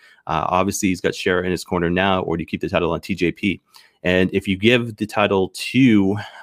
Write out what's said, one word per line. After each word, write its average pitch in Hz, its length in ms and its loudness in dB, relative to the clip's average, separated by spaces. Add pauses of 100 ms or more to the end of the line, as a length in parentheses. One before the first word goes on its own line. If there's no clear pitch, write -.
(260)
Uh, 80 220 -4
obviously, 95 400 0
he's 90 140 -2
got 95 100 0
Shera 90 320 -2
in 92 60 -2
his 85 140 -4
corner 85 260 -2
now, 92 320 0
or 85 160 -4
do 85 40 -6
you - 40 -12
keep - 160 -8
the 90 80 -4
title 82 220 0
on 78 100 -4
T 98 120 -6
J 85 160 -2
P? - 300 -4 (440)
And 90 280 2
if 98 160 -4
you 95 80 0
give 117 400 2
the 107 100 -6
title 98 460 0
to, 107 640 2 (260)